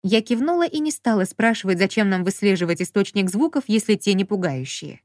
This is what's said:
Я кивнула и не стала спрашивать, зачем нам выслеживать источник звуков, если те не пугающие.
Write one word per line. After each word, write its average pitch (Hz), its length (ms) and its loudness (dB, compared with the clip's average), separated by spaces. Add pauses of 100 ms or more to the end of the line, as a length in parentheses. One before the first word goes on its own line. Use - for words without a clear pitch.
Я 214 180 2
кивнула 302 440 0
и - 140 -4
не 302 120 -2
стала 214 340 0
спрашивать, 220 540 0
зачем 196 300 2
нам 185 140 0
выслеживать 180 580 0
источник 196 480 0
звуков, 277 380 0
если 214 280 2
те 202 180 0
не 190 100 2
пугающие. 151 800 -6